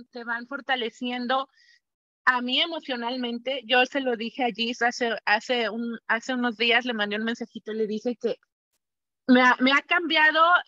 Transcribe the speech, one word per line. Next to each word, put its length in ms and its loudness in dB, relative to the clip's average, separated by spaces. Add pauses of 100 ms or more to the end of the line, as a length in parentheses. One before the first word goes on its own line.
(120)
te 120 -14
van 240 -8
fortaleciendo. 1000 -4 (800)
A 160 2
mí 180 -2
emocionalmente, 1040 -6
yo 200 4
se 140 -4
lo 160 -2
dije 280 -6
a 80 0
Gis 300 -4
hace, 340 0 (100)
hace 440 0
un, 280 -8 (100)
hace 260 -2
unos 220 -2
días, 280 2
le 100 -4
mandé 220 -2
un 80 -4
mensajito 480 -8
y 40 -6
le 120 0
dije 280 -4
que 200 -4 (920)
me 140 8
ha, 180 6
me 120 4
ha 100 2
cambiado 580 2 (280)